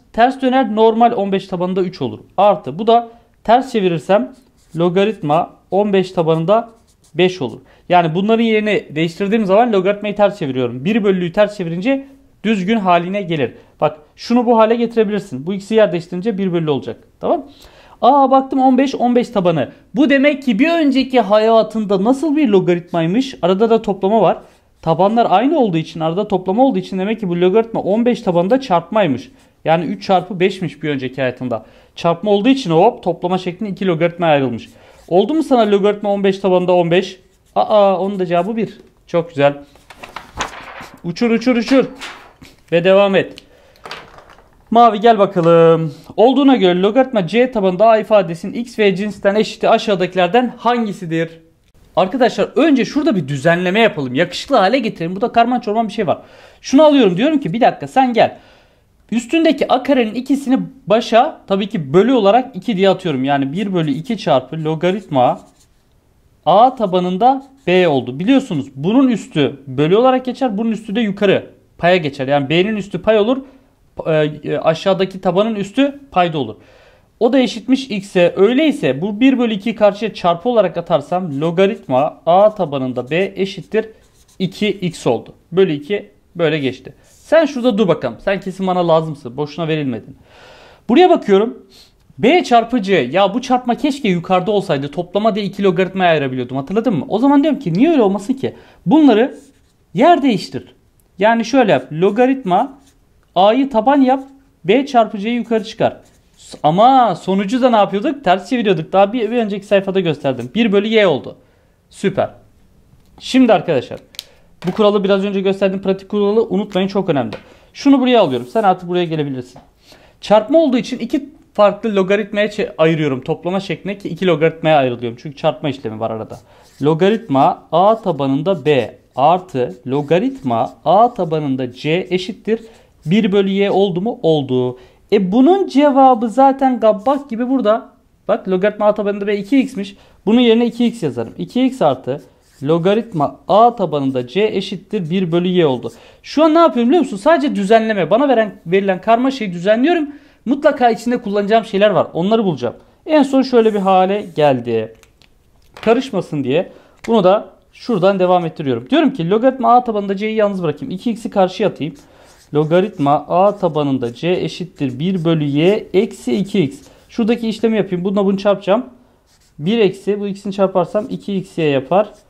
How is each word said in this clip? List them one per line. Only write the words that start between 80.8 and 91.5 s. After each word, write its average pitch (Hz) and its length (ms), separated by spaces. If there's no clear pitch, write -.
logaritma 165 840
A 202 280
tabanında 131 560
B 190 260
eşittir 196 520
iki 208 300
x 185 380
oldu. 113 280
Bölü 185 200
iki 208 380
böyle 160 220
geçti. - 440
Sen - 440
şurada 247 320
dur 214 100
bakalım. 127 360
Sen 196 160
kesin 190 260
bana 180 220
lazımsın. 160 480
Boşuna 151 320
verilmedin. 139 480
Buraya 339 220
bakıyorum. 226 560